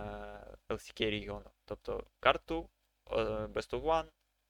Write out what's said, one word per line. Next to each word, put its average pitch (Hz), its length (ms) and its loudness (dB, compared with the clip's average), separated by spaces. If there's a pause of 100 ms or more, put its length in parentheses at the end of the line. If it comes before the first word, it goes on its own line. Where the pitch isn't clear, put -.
(720)
Л 110 80 0
С - 140 -14
К 110 180 2
регіону. 101 400 -4 (140)
Тобто - 420 -6 (140)
карту, 160 500 2 (360)
е, - 80 -2 (320)
Best 107 240 -2
of 123 120 0
One, 160 260 4 (420)